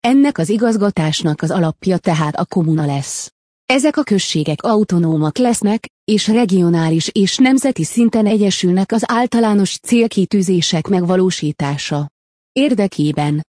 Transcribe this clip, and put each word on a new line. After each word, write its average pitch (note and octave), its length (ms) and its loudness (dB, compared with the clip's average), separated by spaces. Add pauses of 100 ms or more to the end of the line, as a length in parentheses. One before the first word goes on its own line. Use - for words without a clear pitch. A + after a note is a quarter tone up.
Ennek C#4 380 2
az E3 100 -2
igazgatásnak G3+ 920 0
az D#3+ 80 -2
alapja F3 480 -2
tehát D#3 380 -2
a F3 80 -2
komuna D#3 420 -2
lesz. - 460 -6 (340)
Ezek C#4 300 2
a D4+ 60 -2
községek D#3+ 600 -2
autonómak E3+ 760 0
lesznek, A3+ 480 0 (180)
és G#3+ 240 0
regionális F3 800 2
és - 280 0
nemzeti C4 480 2
szinten A3+ 420 0
egyesülnek G3 680 0
az A3+ 140 0
általános A3+ 720 0
célkitűzések F#3+ 1080 0
megvalósítása D#3 1200 -2 (440)
érdekében. D#3 920 -2 (100)